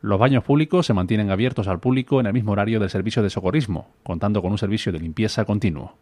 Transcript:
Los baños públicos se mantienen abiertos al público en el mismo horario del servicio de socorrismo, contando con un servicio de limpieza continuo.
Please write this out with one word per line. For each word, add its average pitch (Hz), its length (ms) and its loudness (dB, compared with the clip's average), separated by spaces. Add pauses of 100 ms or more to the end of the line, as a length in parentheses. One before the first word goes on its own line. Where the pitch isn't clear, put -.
Los 101 160 0
baños 127 280 4
públicos 156 400 2
se 123 80 2
mantienen 101 360 0
abiertos 104 380 -2
al 90 140 -2
público 131 400 0
en 120 40 0
el 101 60 0
mismo 107 220 0
horario 107 260 0
del 101 100 0
servicio 107 320 -2
de 101 80 2
socorrismo, 95 600 -2 (140)
contando 98 380 -2
con 92 120 0
un 104 40 -2
servicio 104 360 -2
de 82 60 -6
limpieza 104 440 -2
continuo. 98 580 -2